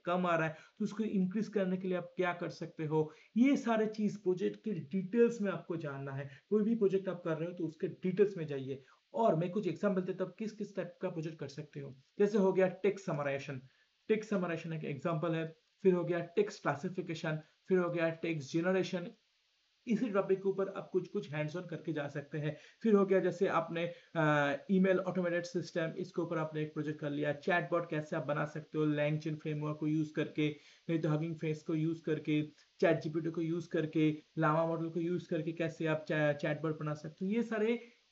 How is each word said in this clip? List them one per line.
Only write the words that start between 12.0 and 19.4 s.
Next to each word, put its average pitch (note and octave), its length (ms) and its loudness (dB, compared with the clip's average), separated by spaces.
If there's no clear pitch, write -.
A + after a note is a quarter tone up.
जैसे G#3 180 4
हो F#3+ 160 4
गया F#3 140 6
text - 380 -2
summarization, C#3 560 -4
Text G#3+ 220 2
summarization E3+ 440 -2
एक D#3 120 -6
example D#3+ 500 -2
है। D#3+ 200 -4
फिर F#3 120 8
हो F3 100 4
गया E3+ 160 0
text - 420 -2
classification, E3 800 -2
फिर F#3+ 100 4
हो F3 120 2
गया E3 200 2
text D#3+ 440 -4
generation। F3 540 2